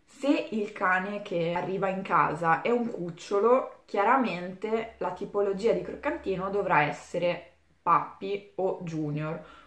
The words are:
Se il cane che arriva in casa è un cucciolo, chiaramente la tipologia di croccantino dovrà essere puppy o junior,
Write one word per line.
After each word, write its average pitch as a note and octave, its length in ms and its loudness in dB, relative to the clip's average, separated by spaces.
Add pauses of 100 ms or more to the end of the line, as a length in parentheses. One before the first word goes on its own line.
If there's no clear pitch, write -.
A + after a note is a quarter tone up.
Se - 460 0
il G#3+ 200 -2
cane G3 520 0
che E3+ 320 -2
arriva F#3+ 340 0
in F#3+ 140 -2
casa D#3+ 580 2
è - 80 0
un A#3+ 220 0
cucciolo, G3+ 920 0
chiaramente G#3+ 1120 0
la F#3 160 -4
tipologia G3+ 580 0
di F4+ 100 0
croccantino G3 720 -4
dovrà F#3 320 2
essere E3+ 680 -4 (280)
puppy G3 760 0
o F#3 280 -2
junior, D#3 600 -4 (240)